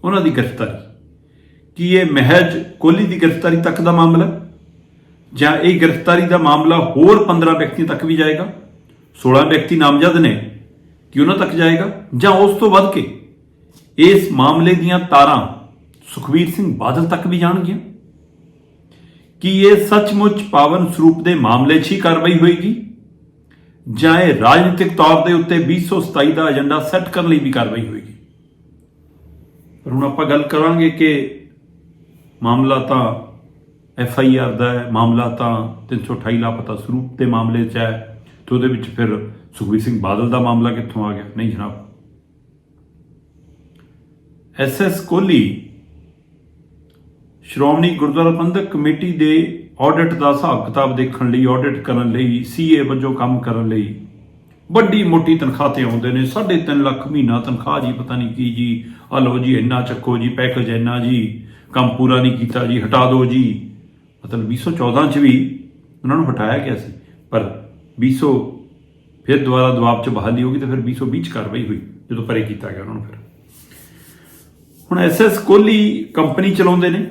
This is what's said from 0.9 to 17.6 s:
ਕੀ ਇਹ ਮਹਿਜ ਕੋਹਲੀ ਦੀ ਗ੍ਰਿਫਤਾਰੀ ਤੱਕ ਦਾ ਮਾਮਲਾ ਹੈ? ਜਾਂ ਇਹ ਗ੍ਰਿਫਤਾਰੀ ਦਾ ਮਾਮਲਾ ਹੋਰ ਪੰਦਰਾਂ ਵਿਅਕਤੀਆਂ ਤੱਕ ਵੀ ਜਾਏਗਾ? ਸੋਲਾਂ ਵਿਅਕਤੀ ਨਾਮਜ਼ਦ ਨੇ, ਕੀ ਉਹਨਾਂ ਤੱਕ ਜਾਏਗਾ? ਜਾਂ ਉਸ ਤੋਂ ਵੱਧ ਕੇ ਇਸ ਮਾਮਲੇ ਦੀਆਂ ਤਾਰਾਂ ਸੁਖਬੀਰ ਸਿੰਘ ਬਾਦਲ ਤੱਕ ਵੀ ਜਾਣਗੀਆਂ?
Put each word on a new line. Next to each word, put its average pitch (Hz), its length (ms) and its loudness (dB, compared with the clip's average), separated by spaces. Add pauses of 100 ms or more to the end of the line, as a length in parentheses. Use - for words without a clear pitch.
ਕੀ 175 160 -2
ਇਹ 180 180 4
ਮਹਿਜ 151 500 4 (180)
ਕੋਹਲੀ 185 260 4
ਦੀ 175 160 -4
ਗ੍ਰਿਫਤਾਰੀ 165 340 0
ਤੱਕ 165 240 -2
ਦਾ 170 120 2
ਮਾਮਲਾ 165 340 4
ਹੈ? - 140 -6 (960)
ਜਾਂ 147 240 2
ਇਹ 170 220 2
ਗ੍ਰਿਫਤਾਰੀ 175 420 2
ਦਾ 175 160 2
ਮਾਮਲਾ 156 400 4
ਹੋਰ 165 460 4
ਪੰਦਰਾਂ 165 340 2
ਵਿਅਕਤੀਆਂ 151 300 -4
ਤੱਕ - 160 -6
ਵੀ 160 120 0
ਜਾਏਗਾ? 156 300 0 (680)
ਸੋਲਾਂ 131 320 4
ਵਿਅਕਤੀ 160 300 0
ਨਾਮਜ਼ਦ 156 400 4
ਨੇ, 147 160 4 (800)
ਕੀ 135 80 0
ਉਹਨਾਂ 180 180 4
ਤੱਕ 180 160 -2
ਜਾਏਗਾ? 165 360 2 (260)
ਜਾਂ 190 140 4
ਉਸ 202 280 4
ਤੋਂ 214 120 4
ਵੱਧ 190 240 4
ਕੇ - 100 -2 (920)
ਇਸ 185 340 6
ਮਾਮਲੇ 165 420 4
ਦੀਆਂ 175 240 0
ਤਾਰਾਂ 143 400 4 (760)
ਸੁਖਬੀਰ 165 360 0
ਸਿੰਘ 175 260 -4
ਬਾਦਲ 127 300 -2
ਤੱਕ 170 200 -4
ਵੀ 175 120 0
ਜਾਣਗੀਆਂ? 180 400 0 (1600)